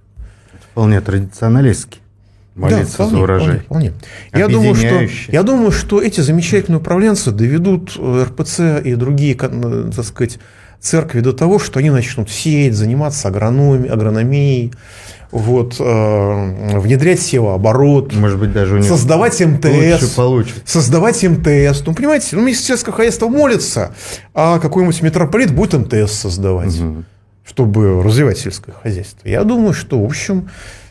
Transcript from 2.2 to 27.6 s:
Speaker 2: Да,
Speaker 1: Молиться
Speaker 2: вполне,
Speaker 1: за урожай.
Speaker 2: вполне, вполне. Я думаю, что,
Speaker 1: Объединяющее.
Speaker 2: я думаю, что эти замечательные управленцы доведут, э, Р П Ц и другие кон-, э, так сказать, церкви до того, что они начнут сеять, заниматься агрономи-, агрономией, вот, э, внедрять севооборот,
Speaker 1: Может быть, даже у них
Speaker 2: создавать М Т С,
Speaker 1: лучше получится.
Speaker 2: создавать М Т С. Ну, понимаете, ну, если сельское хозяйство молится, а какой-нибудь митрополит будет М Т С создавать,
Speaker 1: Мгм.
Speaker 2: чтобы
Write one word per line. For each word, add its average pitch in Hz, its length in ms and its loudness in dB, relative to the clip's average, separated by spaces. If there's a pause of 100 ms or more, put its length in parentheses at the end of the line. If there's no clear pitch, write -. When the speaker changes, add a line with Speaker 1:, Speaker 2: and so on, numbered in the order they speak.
Speaker 2:
Да, 92 100 -14
Speaker 1:
Молиться - 320 0
Speaker 2:
вполне, 214 220 0
Speaker 1:
за 95 60 2
урожай. 95 360 2
Speaker 2:
вполне, 139 320 -2
вполне. - 20 -8 (400)
Я 208 160 2
думаю, 185 260 4
что, 113 120 2
Speaker 1:
Объединяющее. - 460 0
Speaker 2:
я 170 100 2
думаю, 233 280 2
что 202 300 0
эти 220 180 -2
замечательные 170 600 0
управленцы 185 520 0
доведут, 170 640 0
э, 127 300 0
Р - 60 -12
П 160 100 -6
Ц 156 400 -2
и 123 120 -2
другие 139 400 0
кон-, 120 540 -4
э, - 60 -6
так 120 100 -6
сказать, - 320 -6 (440)
церкви 160 400 -2
до 127 100 2
того, 170 280 2
что - 200 -4
они 147 120 2
начнут 117 380 -2
сеять, 143 440 0
заниматься 131 560 -2
агрономи-, 127 580 2
агрономией, 120 880 0 (580)
вот, 120 480 0
э, 104 1000 0
внедрять 135 420 2
севооборот, 123 920 2
Speaker 1:
Может 104 240 2
быть, 104 140 0
даже 101 240 0
у - 40 4
них 101 80 2
Speaker 2:
создавать 165 520 2
М 160 180 2
Т 156 120 0 (280)
С, 131 40 -4
Speaker 1:
лучше 120 160 -2
получится. 123 480 0
Speaker 2:
создавать 170 580 2
М 160 180 2
Т 143 280 4
С. 143 160 -2
Ну, 160 80 -2
понимаете, 277 420 -2
ну, 233 120 2
если 247 180 -2
сельское 240 260 -4
хозяйство 226 380 0
молится, 247 640 0 (380)
а 165 260 2
какой-нибудь 170 420 0
митрополит 165 540 2
будет 196 180 0
М 120 120 0
Т 107 200 0
С 101 60 -2
создавать, 92 680 -2
Speaker 1:
Мгм. 80 240 -6 (420)
Speaker 2:
чтобы 101 560 2